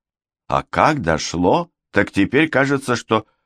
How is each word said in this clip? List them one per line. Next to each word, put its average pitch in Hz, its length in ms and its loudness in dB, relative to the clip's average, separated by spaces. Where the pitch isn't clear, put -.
А 67 160 -2
как 127 400 0
дошло, 90 680 0
так 101 220 -2
теперь 120 360 2
кажется, 135 460 -2
что 113 320 -2